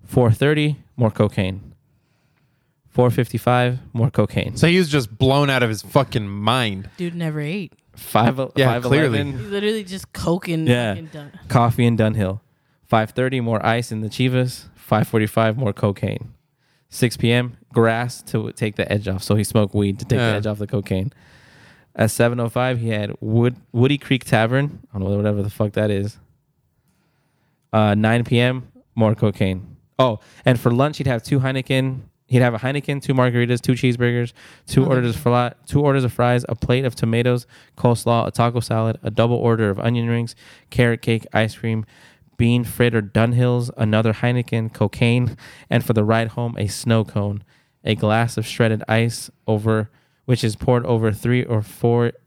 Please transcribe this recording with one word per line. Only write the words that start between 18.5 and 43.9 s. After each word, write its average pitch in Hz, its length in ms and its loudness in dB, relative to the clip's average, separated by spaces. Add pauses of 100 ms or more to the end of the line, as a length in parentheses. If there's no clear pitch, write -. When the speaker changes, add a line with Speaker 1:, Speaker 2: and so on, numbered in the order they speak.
Speaker 1:
take 110 240 -4
the - 140 -2
edge 104 180 -2
off. 95 140 -4
So - 120 0
he 107 100 2
smoked 104 300 0
weed 101 240 0
to - 80 -12
take - 120 0
Speaker 2:
Yeah. 117 120 2
Speaker 1:
the 104 80 0
edge 104 80 -4
off 104 120 -4
the 104 80 -6
cocaine. 95 460 -4 (840)
At 110 160 0
seven 120 300 0
oh 117 80 -2
five, 123 300 -2
he 113 100 -4
had 104 320 -4
Wood-, 117 360 2 (160)
Woody 135 260 2
Creek - 260 -2
Tavern. 127 540 0 (160)
I 104 40 -8
don't 95 120 -2
know 101 80 0
whatever 104 240 0
the 101 80 -4
fuck 104 220 -4
that 107 180 0
is. 101 260 -4 (1600)
Uh, 107 220 4
nine 110 300 2
P 120 160 0
M, 127 300 -2 (240)
more 110 200 2
cocaine. 95 600 -2 (220)
Oh, 123 220 2 (240)
and 123 160 4
for 123 120 2
lunch, 135 260 0
he'd 135 80 -4
have 120 160 -2
two 139 180 0
Heineken. 131 600 -2 (280)
He'd 127 140 4
have 120 120 2
a 110 40 -4
Heineken, 139 420 -4
two 139 140 -2
margaritas, 123 460 2
two - 120 0
cheeseburgers, 120 600 0 (340)
two 131 180 4
Speaker 3:
Oh, - 40 2
Speaker 1:
orders 123 280 2
of - 100 -4
Speaker 3:
okay. 120 280 2
Speaker 1:
fri-, - 120 -20
two 143 140 0
orders 139 240 2
of 123 80 0
fries, 123 360 2
a - 80 -4
plate 127 280 0
of 120 120 -2
tomatoes, 120 500 0 (300)
coleslaw, 117 500 2
a 92 60 -4
taco 120 280 0
salad, 113 440 -2
a 113 80 -2
double 117 240 2
order 113 340 2
of 98 80 -2
onion 117 300 -2
rings, 117 260 -2 (360)
carrot 120 320 2
cake, 113 300 -2
ice 110 240 0
cream, 110 300 -4 (500)
bean 120 280 2
fritter 117 360 0
Dunhills, 120 760 0
another 110 360 2